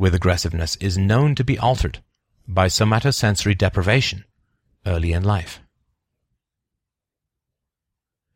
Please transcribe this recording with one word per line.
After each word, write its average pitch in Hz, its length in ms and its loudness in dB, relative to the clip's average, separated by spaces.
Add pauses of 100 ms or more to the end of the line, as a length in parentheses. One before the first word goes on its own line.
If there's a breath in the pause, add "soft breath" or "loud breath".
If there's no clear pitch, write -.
with 90 140 4
aggressiveness 87 640 -2
is 95 180 -2
known 117 380 2
to 127 80 -2
be 131 120 -2
altered 113 460 -2 (460)
by 95 180 2
somatosensory 110 880 0
deprivation 98 680 0 (600)
early 85 280 -2
in 87 100 0
life. 98 380 -4 (2750)